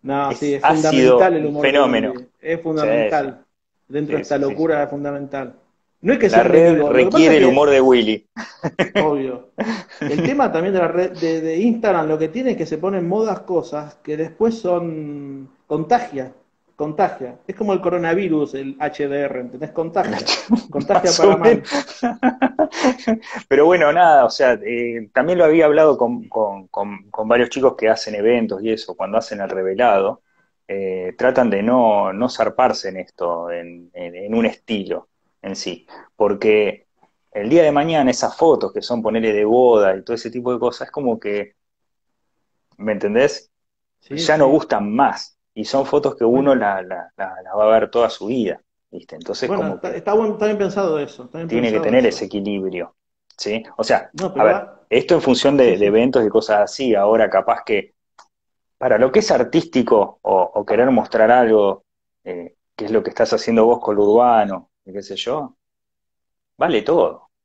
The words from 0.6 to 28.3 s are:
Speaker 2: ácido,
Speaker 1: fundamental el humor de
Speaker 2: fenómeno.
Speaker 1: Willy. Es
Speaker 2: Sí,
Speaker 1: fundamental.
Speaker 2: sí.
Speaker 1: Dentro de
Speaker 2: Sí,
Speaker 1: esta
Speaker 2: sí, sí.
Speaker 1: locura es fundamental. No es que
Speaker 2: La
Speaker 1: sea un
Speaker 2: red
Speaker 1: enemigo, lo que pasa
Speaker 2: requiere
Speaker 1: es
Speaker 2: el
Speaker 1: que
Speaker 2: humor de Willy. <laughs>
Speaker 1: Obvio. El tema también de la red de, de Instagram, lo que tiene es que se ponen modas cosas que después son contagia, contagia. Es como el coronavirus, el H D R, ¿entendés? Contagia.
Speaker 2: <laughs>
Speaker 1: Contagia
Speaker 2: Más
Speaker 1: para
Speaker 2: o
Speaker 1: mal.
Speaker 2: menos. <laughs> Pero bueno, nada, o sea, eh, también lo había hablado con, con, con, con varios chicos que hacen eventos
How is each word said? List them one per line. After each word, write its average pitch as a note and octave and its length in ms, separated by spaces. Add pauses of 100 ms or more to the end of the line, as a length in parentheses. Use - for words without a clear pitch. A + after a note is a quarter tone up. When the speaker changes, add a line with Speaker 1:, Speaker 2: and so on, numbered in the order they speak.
Speaker 2:
ácido, - 20
Speaker 1:
fundamental C3 680
el D3+ 100
humor C#3+ 260
de C#3+ 80
Speaker 2:
fenómeno. A#2 380
Speaker 1:
Willy. - 120 (100)
Es E3 220 (120)
Speaker 2:
Sí, D3+ 140
Speaker 1:
fundamental. A2+ 240
Speaker 2:
sí. C#3 340 (420)
Speaker 1:
Dentro D3 300
de - 40
Speaker 2:
Sí, - 20
Speaker 1:
esta C#3+ 140
Speaker 2:
sí, C#3 60
sí. C#3 140
Speaker 1:
locura D#3 260
es C#3+ 60
fundamental. C#3+ 680 (440)
No G3 120
es - 60
que A3 100
Speaker 2:
La - 0
Speaker 1:
sea A2+ 140
un - 40
Speaker 2:
red D#3 380
Speaker 1:
enemigo, C#3+ 60
lo B2+ 100
que - 100
pasa D#3+ 200
Speaker 2:
requiere - 20
Speaker 1:
es D3+ 40
Speaker 2:
el C3 60
Speaker 1:
que - 20
Speaker 2:
humor C#3+ 240
de C#3 100
Willy. A#2+ 560
<laughs> - 260 (320)
Speaker 1:
Obvio. C#3 560 (560)
El D#3 180
tema C4 260
también E3+ 240
de F#3 60
la E3 80
red F3+ 240
de, D#3+ 280
de D#3+ 180
Instagram, G#3 500
lo D#3 100
que D#3 100
tiene B3 240
es - 40
que D#3+ 100
se D#3 120
ponen F#3 300
modas G#3 320
cosas D3+ 600
que D3+ 140
después G#3+ 420
son D3 920 (160)
contagia, D3+ 680 (420)
contagia. D3+ 680
Es F#3+ 100
como G#3 180
el F#3 60
coronavirus, E3+ 760
el C3+ 260
H D3 280
D C#3 120
R, C#3 200
¿entendés? B2+ 320
Contagia. E3+ 600 (160)
Speaker 2:
<laughs> A#3 220
Speaker 1:
Contagia F#3 480
Speaker 2:
Más - 0
Speaker 1:
para F#3 180
Speaker 2:
o - 20
Speaker 1:
mal. G#3+ 240
Speaker 2:
menos. - 60 (320)
<laughs> B3 1500
Pero C#3+ 180
bueno, E3 260
nada, D#3 320
o A#2 60
sea, B2+ 240 (100)
eh, A#2 480
también E3 260
lo E3+ 60
había D#3 220
hablado D3+ 320
con, A#2+ 300
con, G2 400
con, G2+ 420
con A2 180
varios A#2 220
chicos C3 260
que A2 120
hacen A2 260
eventos G#2 480